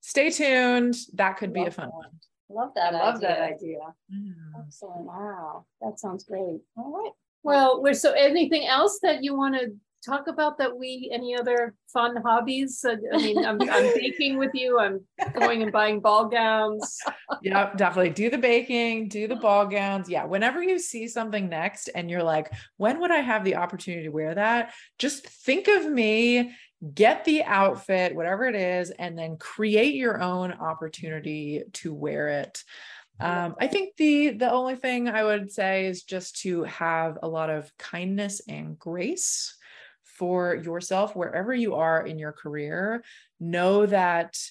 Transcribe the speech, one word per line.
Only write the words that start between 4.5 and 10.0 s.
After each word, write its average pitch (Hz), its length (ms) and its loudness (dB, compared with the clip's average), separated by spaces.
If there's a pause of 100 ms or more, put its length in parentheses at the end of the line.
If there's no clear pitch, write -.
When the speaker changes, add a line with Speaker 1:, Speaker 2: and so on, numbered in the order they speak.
Speaker 3:
Excellent. 175 420 -14
Speaker 2:
Wow, 175 580 -10 (160)
that - 180 -8
sounds 196 260 -8
great. 185 360 -6 (160)
Speaker 3:
All 262 160 -10
right. 415 180 -6 (320)
Speaker 2:
Well, 269 400 4
we're, 277 120 4
so - 180 4
anything 294 540 4
else 302 360 2
that 294 220 2
you 277 100 -2
wanna 269 280 0 (420)